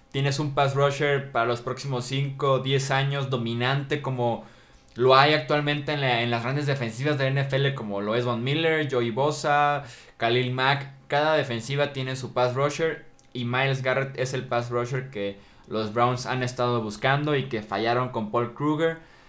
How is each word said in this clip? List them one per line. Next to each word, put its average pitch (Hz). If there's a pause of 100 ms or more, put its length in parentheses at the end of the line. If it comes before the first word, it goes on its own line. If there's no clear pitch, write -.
(120)
Tienes 139
un 147
pass 135
rusher 143
para 117
los 120
próximos 127
cinco 135
o 127
diez 135
años 139
dominante 131
como 123 (480)
lo 131
hay 147
actualmente 147
en 147
la, 123
en 120
las 117
grandes 139
defensivas 127
de 135
la 131
N 139
F 135
L, 139
como 104
lo 104
es 123
Von 120
Miller, 156
Joey 120
Bosa, 143 (320)
Khalil 123
Mack. 135 (140)
Cada 151
defensiva 139
tiene 131
su -
pass 123
rusher 147 (260)
y 123
Myles 131
Garrett 131
es 131
el 127
pass 120
rusher 123
que 101 (300)
los 107
Browns 120
han 127
estado 123
buscando 139
y 131
que 110
fallaron 117
con 110
Paul 120
Kruger, 160 (300)